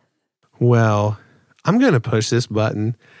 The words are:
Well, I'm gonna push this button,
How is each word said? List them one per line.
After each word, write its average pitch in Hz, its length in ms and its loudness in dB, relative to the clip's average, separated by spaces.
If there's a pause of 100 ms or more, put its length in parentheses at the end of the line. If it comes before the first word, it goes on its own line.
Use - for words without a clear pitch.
(600)
Well, 107 600 2 (460)
I'm 190 120 0
gonna 233 220 2
push 110 300 -2
this 117 180 -2
button, 107 480 -4 (240)